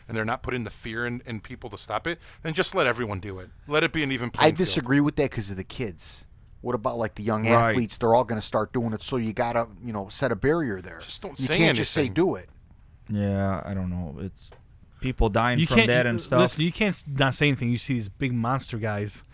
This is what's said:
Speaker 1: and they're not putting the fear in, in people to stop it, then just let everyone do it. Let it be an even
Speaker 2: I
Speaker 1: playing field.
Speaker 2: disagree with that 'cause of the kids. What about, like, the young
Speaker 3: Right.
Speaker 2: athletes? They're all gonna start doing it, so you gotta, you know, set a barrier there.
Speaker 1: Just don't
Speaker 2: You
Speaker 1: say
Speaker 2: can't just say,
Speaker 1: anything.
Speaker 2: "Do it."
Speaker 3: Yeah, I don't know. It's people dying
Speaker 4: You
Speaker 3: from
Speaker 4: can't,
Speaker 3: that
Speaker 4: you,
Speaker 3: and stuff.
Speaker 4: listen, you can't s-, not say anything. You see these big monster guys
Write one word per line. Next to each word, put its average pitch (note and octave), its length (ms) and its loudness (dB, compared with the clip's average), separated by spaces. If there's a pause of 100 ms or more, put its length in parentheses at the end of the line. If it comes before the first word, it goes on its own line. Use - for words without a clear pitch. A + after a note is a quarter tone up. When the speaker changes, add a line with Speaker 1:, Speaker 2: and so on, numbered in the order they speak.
Speaker 1:
and A2+ 100 -6
they're A2 80 0
not A#2 200 -4
putting B2+ 180 -4
the G2+ 80 -8
fear A#2 360 -8
in, A#2+ 200 -6
in A2+ 140 -8
people B2+ 300 -14
to G2+ 60 -10
stop G#2+ 300 -6
it, E3 140 -6 (220)
then D#3+ 120 -4
just F#3 180 0
let F3 140 2
everyone A2+ 320 -2
do F#2+ 220 -10
it. F#2 100 -18 (160)
Let D3+ 160 2
it D#3+ 100 2
be D#3 120 0
an C3+ 80 -2
even A#2+ 160 -2
Speaker 2:
I - 20 -8
Speaker 1:
playing D#3 260 6
field. F3+ 100 2
Speaker 2:
disagree C3+ 340 2
with D3 160 2
that C#3 160 2
'cause G2+ 180 -4
of F#2+ 60 -8
the F#2 80 -6
kids. - 600 -10 (360)
What A#2+ 160 -2
about, A#2+ 220 -2
like, A2 180 -2
the G#2+ 80 -8
young A2 200 2
Speaker 3:
Right. A#2 260 6
Speaker 2:
athletes? A2 260 0
They're A2+ 180 4
all B2 80 8
gonna A2 180 -4
start G#2+ 320 -2
doing A#2 200 -2
it, G#2+ 100 -6
so - 140 -4
you A2+ 160 -2
gotta, A#2 340 0 (180)
you A#2 80 -8
know, G2+ 160 -6
set B2+ 220 -2
a A2+ 60 0
barrier C3 440 0
there. E2+ 200 -14
Speaker 1:
Just - 200 -14
don't D3 200 -10
Speaker 2:
You C3+ 60 0
Speaker 1:
say D#3 120 2
Speaker 2:
can't D#3+ 180 6
just G#2+ 160 0
say, D#3+ 100 2
Speaker 1:
anything. A2 120 -2
Speaker 2:
"Do D#3+ 220 2
it." F2+ 120 -14 (600)
Speaker 3:
Yeah, G2 560 0
I G2+ 100 -6
don't F#2 160 -4
know. F2 300 -6
It's - 320 -12 (480)
people B2+ 280 2
dying A#2 300 2
Speaker 4:
You D#3+ 80 4
Speaker 3:
from C3+ 120 0
Speaker 4:
can't, A3+ 100 8
Speaker 3:
that B2 180 4
Speaker 4:
you, A#2+ 40 2
Speaker 3:
and A2+ 100 -2
stuff. - 180 2
Speaker 4:
listen, B2 240 4
you E3+ 80 2
can't G3 240 0
s-, - 140 -14
not C3+ 260 2
say D3 140 4
anything. A#2+ 220 0
You A#2+ 60 2
see C3 180 -2
these A2 140 -2
big B2+ 240 -4
monster A#2+ 460 -2
guys G#2 540 -4